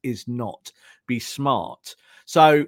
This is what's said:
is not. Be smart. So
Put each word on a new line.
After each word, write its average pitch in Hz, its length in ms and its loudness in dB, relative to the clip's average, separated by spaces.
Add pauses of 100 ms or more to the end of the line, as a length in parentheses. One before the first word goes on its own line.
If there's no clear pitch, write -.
is 123 240 -8
not. 120 440 -10 (360)
Be 120 120 -4
smart. - 760 -4 (300)
So 151 420 6